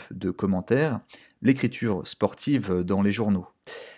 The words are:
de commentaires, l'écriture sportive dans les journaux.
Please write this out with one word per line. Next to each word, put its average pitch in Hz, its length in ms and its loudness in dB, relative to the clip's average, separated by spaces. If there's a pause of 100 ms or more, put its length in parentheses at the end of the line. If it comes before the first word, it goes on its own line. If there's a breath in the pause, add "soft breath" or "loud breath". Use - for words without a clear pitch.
(120)
de 92 200 -4
commentaires, 139 720 0 (400 loud breath)
l'écriture 120 640 2
sportive 98 800 0
dans 98 160 2
les 101 100 4
journaux. 101 340 0 (520 loud breath)